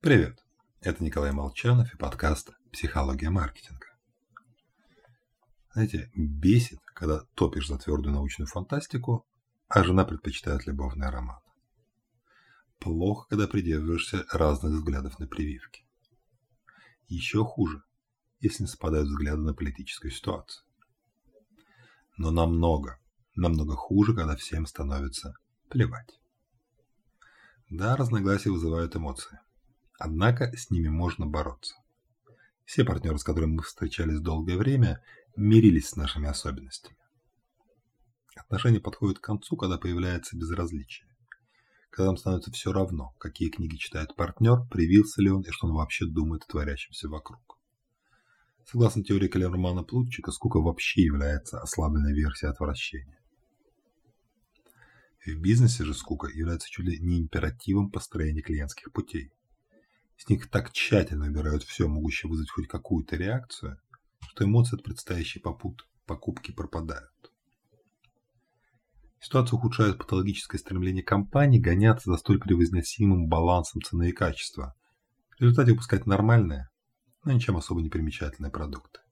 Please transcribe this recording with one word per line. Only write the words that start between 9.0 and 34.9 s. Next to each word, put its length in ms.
а 160
жена 220
предпочитает 600
любовный 440
роман. 320
Плохо, 480
когда 220
придерживаешься 840
разных 440
взглядов 440
на 80
прививки. 580
Ещё 340
хуже, 400
если 240
не 60
совпадают 400
взгляды 320
на 120
политическую 580
ситуацию. 520
Но 160
намного, 680
намного 400
хуже, 400
когда 220
всем 300
становится 680
плевать. 500
Да, 280
разногласия 540
вызывают 440
эмоции. 420
Однако 560
с 140
ними 200
можно 360
бороться. 500
Все 180
партнёры, 340
с 60
которыми 300
мы 100
встречались 560
долгое 380
время, 440